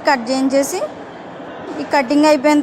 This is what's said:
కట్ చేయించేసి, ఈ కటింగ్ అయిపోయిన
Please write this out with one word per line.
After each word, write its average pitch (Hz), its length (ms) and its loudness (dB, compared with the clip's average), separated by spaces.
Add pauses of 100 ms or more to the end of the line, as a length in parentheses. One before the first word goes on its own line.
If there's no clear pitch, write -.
కట్ 277 220 2
చేయించేసి, 269 500 0 (1000)
ఈ - 20 -6 (100)
కటింగ్ 294 360 4
అయిపోయిన 302 340 4